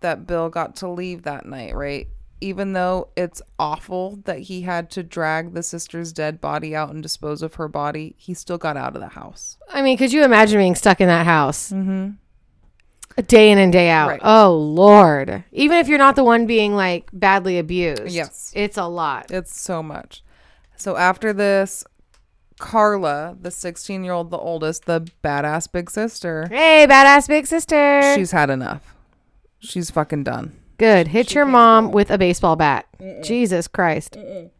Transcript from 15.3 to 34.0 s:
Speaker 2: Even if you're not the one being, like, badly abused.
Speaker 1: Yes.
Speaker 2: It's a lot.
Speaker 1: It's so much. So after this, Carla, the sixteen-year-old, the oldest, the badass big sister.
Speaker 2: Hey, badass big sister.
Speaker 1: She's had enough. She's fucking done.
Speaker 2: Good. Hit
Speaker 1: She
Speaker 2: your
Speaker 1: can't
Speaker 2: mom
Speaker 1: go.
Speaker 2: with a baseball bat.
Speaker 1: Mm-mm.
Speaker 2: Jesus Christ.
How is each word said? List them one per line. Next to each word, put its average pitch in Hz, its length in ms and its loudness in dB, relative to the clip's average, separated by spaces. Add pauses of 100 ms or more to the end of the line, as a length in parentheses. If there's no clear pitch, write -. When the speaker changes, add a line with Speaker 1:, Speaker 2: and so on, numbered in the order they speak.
Speaker 2:
Even 302 260 0
if 311 100 2
you're 294 100 2
not 277 180 4
the 269 80 4
one 233 240 4
being, 208 280 0
like, 185 380 -4
badly 190 460 0
abused. 170 520 -4
Speaker 1:
Yes. - 440 -10
Speaker 2:
It's 208 220 -6
a 185 80 -6
lot. 165 460 -8
Speaker 1:
It's 180 280 -10
so 165 240 -8
much. - 400 -18 (540)
So - 200 -8
after 185 360 -2
this, 196 500 -2 (760)
Carla, 185 800 -2
the 180 120 -14
sixteen-year-old, 180 800 -10
the 175 60 -8
oldest, 160 480 -8
the 165 160 -2 (220)
badass 151 480 -6
big 175 200 -8
sister. 175 580 -8
Speaker 2:
Hey, 302 400 6
badass 277 380 8
big 302 200 0
sister. 285 680 2
Speaker 1:
She's 190 160 -4
had 147 180 0
enough. 131 460 -8 (640)
She's - 320 -10
fucking 151 320 -4
done. 120 320 -10 (220)
Speaker 2:
Good. 196 320 4
Hit 220 200 -2
Speaker 1:
She - 60 -6
Speaker 2:
your 294 100 2
Speaker 1:
can't 269 60 0
Speaker 2:
mom 226 360 6
Speaker 1:
go. - 40 -10
Speaker 2:
with 202 200 0
a 208 60 2
baseball 175 380 0
bat. 147 320 -2 (120)
Speaker 1:
Mm-mm. - 240 -18
Speaker 2:
Jesus 202 440 -2
Christ. 165 460 -4